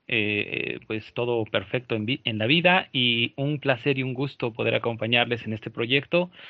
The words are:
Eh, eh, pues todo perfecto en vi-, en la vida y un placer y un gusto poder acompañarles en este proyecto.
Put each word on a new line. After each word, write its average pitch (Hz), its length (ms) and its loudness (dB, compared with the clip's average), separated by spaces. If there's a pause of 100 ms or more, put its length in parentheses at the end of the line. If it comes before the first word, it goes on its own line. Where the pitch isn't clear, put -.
Eh, 104 680 -2
eh, - 100 -12
pues 110 300 -8
todo 120 300 0
perfecto 117 500 -2
en 107 100 -2
vi-, 131 200 -4
en 110 120 -2
la 107 80 0
vida 175 480 4
y 120 440 2
un 143 200 0
placer 135 400 0
y 131 60 0
un 131 100 -2
gusto 131 400 -4
poder 113 220 0
acompañarles 117 720 0
en 110 60 -2
este 110 180 -8
proyecto. 139 580 0 (200)